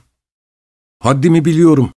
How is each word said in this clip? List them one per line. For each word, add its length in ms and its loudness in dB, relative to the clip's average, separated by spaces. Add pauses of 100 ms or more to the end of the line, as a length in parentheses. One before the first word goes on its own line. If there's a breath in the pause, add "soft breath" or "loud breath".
(1000)
Haddimi 440 0
biliyorum 540 0